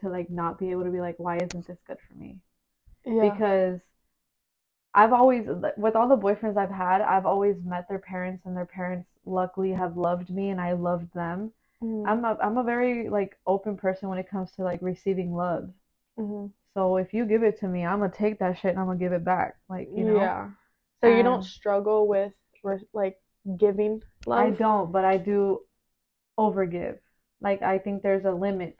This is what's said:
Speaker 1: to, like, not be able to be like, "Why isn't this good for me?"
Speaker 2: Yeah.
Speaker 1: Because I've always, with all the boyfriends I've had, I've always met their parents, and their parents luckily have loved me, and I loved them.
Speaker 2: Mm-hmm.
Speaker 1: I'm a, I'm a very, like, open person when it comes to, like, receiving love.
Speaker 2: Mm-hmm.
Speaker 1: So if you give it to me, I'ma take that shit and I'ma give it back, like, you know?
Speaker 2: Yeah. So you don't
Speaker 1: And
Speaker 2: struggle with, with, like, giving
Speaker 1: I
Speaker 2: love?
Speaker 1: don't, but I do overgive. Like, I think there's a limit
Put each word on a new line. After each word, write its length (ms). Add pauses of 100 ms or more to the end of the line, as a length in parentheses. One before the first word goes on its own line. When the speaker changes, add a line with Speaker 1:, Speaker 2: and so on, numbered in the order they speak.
Speaker 1:
to, 80
like, 200
not 300
be 120
able 140
to 60
be 100
like, 180
"Why 180
isn't 300
this 200
good 200
for 80
me?" 260 (640)
Speaker 2:
Yeah. 160
Speaker 1:
Because 600 (1120)
I've 200
always, 340 (300)
with 180
all 120
the 100
boyfriends 400
I've 140
had, 300
I've 260
always 360
met 240
their 120
parents, 460
and 120
their 80
parents 440 (160)
luckily 460
have 260
loved 340
me, 180
and 100
I 140
loved 400
them. 400 (280)
Speaker 2:
Mm-hmm. 280
Speaker 1:
I'm 160
a, 160
I'm 160
a 60
very, 460
like, 360
open 320
person 320
when 100
it 100
comes 240
to, 100
like, 180
receiving 540
love. 340 (480)
Speaker 2:
Mm-hmm. 320 (260)
Speaker 1:
So 220
if 160
you 120
give 180
it 160
to 80
me, 180
I'ma 240
take 300
that 200
shit 120
and 80
I'ma 160
give 180
it 120
back, 320 (120)
like, 260
you 100
know? 80
Speaker 2:
Yeah. 380 (500)
So 60
you 160
don't 200
Speaker 1:
And 20
Speaker 2:
struggle 640
with, 260 (300)
with, 200 (100)
like, 240 (400)
giving 460 (280)
Speaker 1:
I 180
Speaker 2:
love? 80
Speaker 1:
don't, 340
but 140
I 120
do 440 (800)
overgive. 600 (420)
Like, 200
I 180
think 240
there's 220
a 60
limit 480